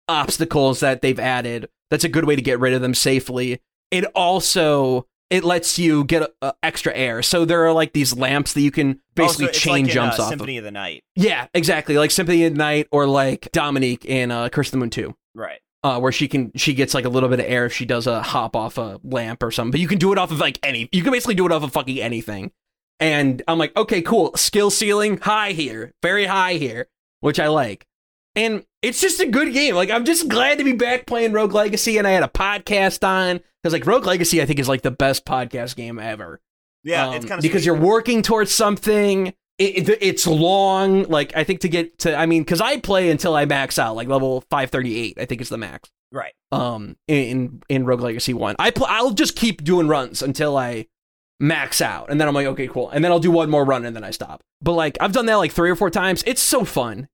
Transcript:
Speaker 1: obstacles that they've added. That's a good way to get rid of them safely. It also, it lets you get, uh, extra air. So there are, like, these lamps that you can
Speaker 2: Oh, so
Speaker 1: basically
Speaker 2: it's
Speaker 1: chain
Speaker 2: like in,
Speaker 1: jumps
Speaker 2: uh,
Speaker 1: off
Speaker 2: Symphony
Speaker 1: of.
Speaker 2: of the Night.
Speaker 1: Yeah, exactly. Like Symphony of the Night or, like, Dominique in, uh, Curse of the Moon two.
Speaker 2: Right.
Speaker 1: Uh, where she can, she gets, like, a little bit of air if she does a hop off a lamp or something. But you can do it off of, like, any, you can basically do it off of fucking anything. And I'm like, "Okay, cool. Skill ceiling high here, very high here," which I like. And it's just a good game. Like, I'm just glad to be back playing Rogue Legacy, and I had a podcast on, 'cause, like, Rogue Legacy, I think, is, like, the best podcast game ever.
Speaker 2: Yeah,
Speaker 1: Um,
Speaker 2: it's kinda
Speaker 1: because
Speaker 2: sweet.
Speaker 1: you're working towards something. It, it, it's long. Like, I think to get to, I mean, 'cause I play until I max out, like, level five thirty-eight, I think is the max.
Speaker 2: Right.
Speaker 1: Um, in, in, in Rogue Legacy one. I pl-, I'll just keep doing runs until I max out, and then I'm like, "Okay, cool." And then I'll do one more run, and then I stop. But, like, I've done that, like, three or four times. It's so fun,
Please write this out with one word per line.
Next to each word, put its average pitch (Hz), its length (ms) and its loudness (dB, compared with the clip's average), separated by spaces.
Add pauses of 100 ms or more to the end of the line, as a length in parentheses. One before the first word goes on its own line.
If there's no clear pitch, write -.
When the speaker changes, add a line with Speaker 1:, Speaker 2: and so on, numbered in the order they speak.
Speaker 1:
obstacles 147 760 0
that 135 220 0
they've 131 160 0
added. 120 500 -4 (220)
That's 156 140 0
a 170 40 0
good 160 160 0
way 147 120 4
to 135 60 -2
get 123 180 0
rid 127 140 2
of 127 80 0
them 127 120 0
safely. 127 680 -2 (300)
It 185 140 -2 (100)
also, 151 920 2 (240)
it 180 140 0
lets 170 340 0
you 156 260 4
get, 160 260 0 (120)
uh, 135 100 -4 (100)
extra 160 320 -4
air. 123 280 -2
So 175 220 2
there 165 200 4
are, 165 80 6
like, 160 200 2
these 131 240 0
lamps 135 360 0
that 147 80 0
you 143 100 4
can 143 200 2
Speaker 2:
Oh, - 20 -2
so - 340 0
Speaker 1:
basically 147 200 0
Speaker 2:
it's 160 140 -2
Speaker 1:
chain 151 120 0
Speaker 2:
like 143 120 2
in, 131 40 2
Speaker 1:
jumps 120 300 0
Speaker 2:
uh, 113 40 0
Speaker 1:
off 107 60 -2
Speaker 2:
Symphony 120 300 -6
Speaker 1:
of. 110 40 -10
Speaker 2:
of 104 40 -12
the 104 60 -12
Night. 92 320 -10 (120)
Speaker 1:
Yeah, 175 380 0
exactly. 156 440 0
Like 151 120 4
Symphony 170 340 2
of 165 80 2
the 147 60 -4
Night 151 340 0
or, 143 140 4
like, 139 460 0
Dominique 139 520 0
in, 127 260 -2
uh, 120 180 -4
Curse 135 200 -2
of - 40 -8
the 131 60 -2
Moon 120 120 -2
two. 104 260 -8 (180)
Speaker 2:
Right. 92 240 -14 (240)
Speaker 1:
Uh, 127 160 0
where 127 140 2
she 143 160 -2
can, 131 280 -2
she 139 180 0
gets, 127 180 0
like, 127 140 -2
a - 20 -2
little 127 220 2
bit 123 100 2
of - 60 -4
air 123 180 0
if 120 80 -4
she 131 140 -6
does 120 200 -2
a 117 140 0
hop 113 340 -4
off 113 220 -4
a 107 260 -8
lamp 120 400 -6
or 117 80 -2
something. 120 200 -4
But 143 100 -2
you 175 80 -2
can 196 100 0
do 190 140 4
it 190 60 2
off 180 120 -2
of, 156 80 -4
like, 143 240 -2
any, 123 300 -4
you 180 100 2
can 262 100 2
basically 240 240 0
do 180 100 4
it 170 60 2
off 156 100 0
of 143 100 -6
fucking 131 280 -4
anything. 110 500 -6 (480)
And 147 500 0
I'm 165 80 0
like, 160 180 -2
"Okay, 214 280 0
cool. - 340 2
Skill 208 340 2
ceiling 208 460 0
high 208 360 -2
here, 123 500 -8
very 196 240 2
high 185 280 2
here," 123 340 -4 (320)
which 147 200 0
I 151 80 2
like. 131 380 -2 (500)
And 220 300 -2 (160)
it's 247 180 -2
just 381 200 0
a 339 60 2
good 262 280 0
game. 269 200 2
Like, 185 160 2
I'm 240 140 0
just 330 240 0
glad 262 300 2
to 285 60 -2
be 262 100 2
back 240 320 0
playing 233 260 0
Rogue 208 220 0
Legacy, 214 420 2
and 202 100 2
I 190 40 4
had 185 120 4
a 135 60 0
podcast 196 760 0
on, 185 380 2 (240)
'cause, 165 80 2
like, 143 140 0
Rogue 226 180 4
Legacy, 175 380 2
I - 20 2
think, 143 140 0
is, 131 100 0
like, 135 140 0
the 135 80 0
best 135 340 0
podcast 123 520 -6
game 117 220 -12
ever. 107 440 -12 (420)
Speaker 2:
Yeah, 156 240 -2
Speaker 1:
Um, 131 60 -8
Speaker 2:
it's 117 100 -8
kinda 175 160 -8
Speaker 1:
because 165 220 0
Speaker 2:
sweet. 151 40 0
Speaker 1:
you're 160 140 2
working 220 400 2
towards 214 320 0
something. 202 760 2 (300)
It, 185 300 0
it, 220 140 4
it's 185 240 0
long. 190 800 2
Like, 147 300 0
I 160 100 0
think 185 160 -2
to 185 80 -2
get 170 320 -2
to, 170 140 0
I 160 120 0
mean, 165 180 4
'cause 175 160 0
I 254 200 0
play 185 300 2
until 160 240 2
I 147 120 4
max 139 320 -2
out, 113 180 0
like, 117 120 -6
level 131 420 0
five 139 200 0
thirty-eight, 120 480 -4
I - 60 -6
think 120 160 -6
is 123 80 -10
the 120 100 -8
max. 92 320 -14 (220)
Speaker 2:
Right. 127 200 -12 (200)
Speaker 1:
Um, 117 440 -6 (120)
in, 143 160 2
in, 123 460 -6
in 131 160 0
Rogue 123 140 2
Legacy 120 340 -4
one. 113 240 -4
I 208 120 2
pl-, 254 180 0
I'll 226 240 0
just 233 240 0
keep 214 280 -2
doing 170 240 2
runs 139 340 -2
until 139 340 -2
I 120 300 -4 (560)
max 147 400 0
out, 95 280 -4
and 147 100 0
then 151 60 4
I'm 143 80 0
like, 139 120 0
"Okay, 135 220 -4
cool." 123 200 -4
And 147 160 0
then 175 80 4
I'll 170 80 4
do 175 100 4
one 165 200 4
more 147 160 4
run, 127 180 2
and 117 100 -8
then 110 100 -12
I 101 80 -10
stop. 82 300 -12 (200)
But, 165 100 2
like, 160 260 0
I've 185 140 0
done 240 140 2
that, 220 100 4
like, 175 160 2
three 170 160 2
or 190 80 2
four 196 140 0
times. 185 360 0
It's 247 160 0
so 254 220 2
fun, 120 500 -6